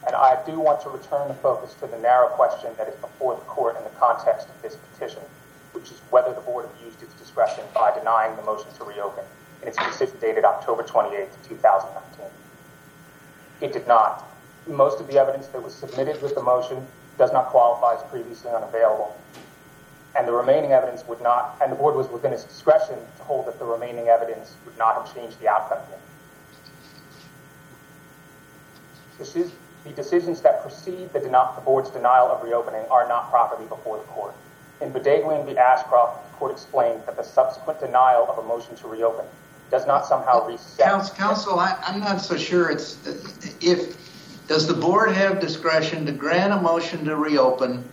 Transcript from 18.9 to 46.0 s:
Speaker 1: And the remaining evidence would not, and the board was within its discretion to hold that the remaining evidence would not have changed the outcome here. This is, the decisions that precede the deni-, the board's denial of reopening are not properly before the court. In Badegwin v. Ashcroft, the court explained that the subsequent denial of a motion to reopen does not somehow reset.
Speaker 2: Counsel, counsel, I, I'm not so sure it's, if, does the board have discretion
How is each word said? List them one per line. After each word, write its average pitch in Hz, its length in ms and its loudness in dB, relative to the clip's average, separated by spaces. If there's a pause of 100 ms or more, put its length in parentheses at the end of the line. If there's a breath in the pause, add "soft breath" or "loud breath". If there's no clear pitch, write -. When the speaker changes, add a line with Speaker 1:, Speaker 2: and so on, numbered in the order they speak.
Speaker 1:
And 123 100 2
the 120 60 -2
remaining 135 400 2
evidence 127 340 2
would 117 140 -10
not, 120 400 0
and 143 120 0
the - 40 -6
board 139 200 2
was 131 120 -2
within 117 240 -4
its 113 120 -8
discretion 156 520 0 (220)
to - 60 -20
hold 131 220 -4
that 117 120 -10
the 127 60 -10
remaining 117 440 -4
evidence 117 460 2 (100)
would - 140 -20
not 113 160 4
have - 200 -8
changed 117 260 -14
the 110 80 2
outcome 104 300 0 (100)
here. - 100 -18 (3250)
This - 160 -14
is, 170 160 -2 (340)
the - 60 -16
decisions 170 520 -2
that 139 200 4
precede 180 500 -12
the 143 60 -2
deni-, 131 380 2
the - 60 -14
board's 131 280 2
denial 123 360 4
of 123 160 0
reopening 117 480 -4
are 120 180 4
not 117 220 -2
properly 120 360 2
before 110 320 -8
the 107 60 -12
court. 101 300 -10 (460)
In 139 120 -6
Badegwin 147 520 0
v. 139 120 -6
Ashcroft, 127 760 4
the - 60 -20
court 135 160 -4
explained 117 540 -2
that 117 100 -8
the 117 80 -6
subsequent - 560 -2
denial 127 480 4
of - 100 -4
a 110 80 -8
motion 117 300 -6
to - 100 -18
reopen 113 380 -2 (460)
does 131 160 0
not 139 200 2
somehow 123 400 2
reset. - 400 0
Speaker 2:
Counsel, 196 300 0
counsel, 196 420 -2
I, 185 260 0
I'm 190 160 -4
not 202 200 -2
so 170 160 -4
sure 175 340 2
it's, - 260 -6 (640)
if, - 880 -4
does 156 200 2
the 160 80 0
board 196 380 2
have 185 280 2
discretion 160 640 -2